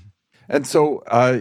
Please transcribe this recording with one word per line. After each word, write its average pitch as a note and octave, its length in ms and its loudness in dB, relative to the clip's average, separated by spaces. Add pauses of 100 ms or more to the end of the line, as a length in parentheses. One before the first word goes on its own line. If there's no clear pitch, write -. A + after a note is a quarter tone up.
(520)
And C#3 140 -2
so, D3+ 400 -2
uh, B2 360 2